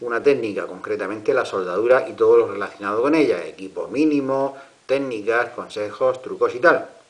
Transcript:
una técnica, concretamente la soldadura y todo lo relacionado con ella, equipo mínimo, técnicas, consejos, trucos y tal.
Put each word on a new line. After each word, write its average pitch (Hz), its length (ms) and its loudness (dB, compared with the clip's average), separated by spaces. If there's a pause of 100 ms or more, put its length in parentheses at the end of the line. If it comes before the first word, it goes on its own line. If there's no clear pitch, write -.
una 117 200 -4
técnica, 110 460 0
concretamente 101 680 -4
la 123 120 2
soldadura 107 640 2
y 107 60 -12
todo 113 220 6
lo 107 160 4
relacionado 101 480 -4
con 147 140 2
ella, 107 320 2
equipo 87 400 -10
mínimo, 135 680 0 (300)
técnicas, 120 640 -2
consejos, 104 680 -4
trucos 104 360 -2
y - 20 -10
tal. 160 300 4 (220)